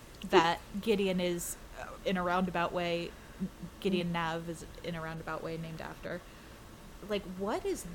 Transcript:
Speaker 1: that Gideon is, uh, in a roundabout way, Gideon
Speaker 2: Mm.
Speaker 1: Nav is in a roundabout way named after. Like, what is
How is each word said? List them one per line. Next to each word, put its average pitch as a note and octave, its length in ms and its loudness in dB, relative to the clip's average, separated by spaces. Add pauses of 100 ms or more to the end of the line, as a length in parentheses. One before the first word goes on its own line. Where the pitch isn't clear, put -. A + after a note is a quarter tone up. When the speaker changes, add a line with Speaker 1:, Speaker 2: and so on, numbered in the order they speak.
(300)
Speaker 1:
that E3+ 300 8 (200)
Gideon G3 400 4
is, F3 360 0 (240)
uh, - 60 -8 (180)
in F#3+ 120 2
a F3+ 60 2
roundabout F3+ 500 4
way, E3+ 380 2 (720)
Gideon F3+ 280 4
Speaker 2:
Mm. E3+ 40 0
Speaker 1:
Nav E3+ 360 0
is E3 160 -6 (200)
in E3+ 100 -2
a E3 60 -4
roundabout D#3+ 420 -4
way E3 180 -4
named D#3+ 200 -6
after. E3+ 400 -6 (880)
Like, G#3 140 0 (160)
what A#3 280 0
is F#4+ 180 0 (100)